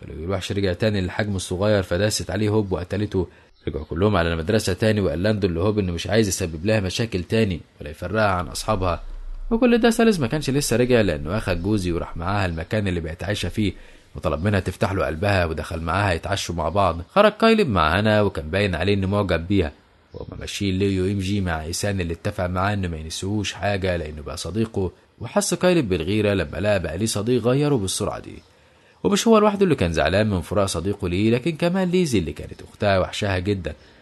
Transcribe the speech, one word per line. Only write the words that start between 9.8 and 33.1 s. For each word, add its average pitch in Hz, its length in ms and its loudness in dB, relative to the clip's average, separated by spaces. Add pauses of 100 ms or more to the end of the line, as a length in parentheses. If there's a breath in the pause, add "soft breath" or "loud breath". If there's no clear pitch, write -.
سالز 226 300 4
ما 127 60 0
كانش 143 240 -2
لسه 131 260 0
رجع، 123 240 4
لأنه 82 380 0
أخد 85 240 -2
جوزي 95 300 0
وراح - 240 -4
معاها 95 300 0
المكان 90 420 -2
اللي 87 120 0
بقت 80 240 -8
عايشة 101 240 -2
فيه، 101 240 0 (420 loud breath)
وطلب 78 300 -2
منها 101 160 2
تفتح 95 320 -2
له 82 140 0
قلبها، 87 380 2
ودخل 78 360 -4
معاها 90 320 0
يتعشوا 87 420 -4
مع 82 140 -2
بعض. 87 420 2
خرج 208 220 4
كايلب 220 360 2
مع 85 300 2
هانا 107 240 4
وكان 82 280 -2
باين 95 240 0
عليه 92 200 2
إنه 95 120 0
معجب 92 400 0
بيها، 92 260 2 (420)
وهما - 260 -14
ماشيين 92 380 -4
لقيوا 98 340 2
إم 101 60 -2
جي 98 220 -2
مع 82 220 -2
إيسان 95 380 -4
اللي 85 120 -2
اتفق 92 340 -4
معاه 92 280 0
إنه 95 140 -2
ما 82 80 -6
ينسوش 95 560 -6
حاجة 92 440 -2
لأنه 76 260 -8
بقى 82 140 -12
صديقه، 98 560 -4 (260 soft breath)
وحس 196 360 -2
كايلب 170 340 2
بالغيرة 101 460 2
لما 82 260 -2
لقى 101 220 2
بقى 80 160 -6
ليه 110 80 0
صديق 110 360 0
غيره 139 320 2
بالسرعة 95 440 -2
دي. - 240 -16 (640 soft breath)
ومش 202 240 2
هو 220 100 8
لوحده 202 260 4
اللي 170 100 4
كان 85 180 2
زعلان 87 380 2
من 92 100 0
فراق 98 260 0
صديقه 95 420 -2
ليه، 101 220 2
لكن 127 260 0
كمان 180 340 0
ليزي 170 280 2
اللي 82 140 -2
كانت - 300 -14
أختها 98 360 0
وحشاها 95 400 0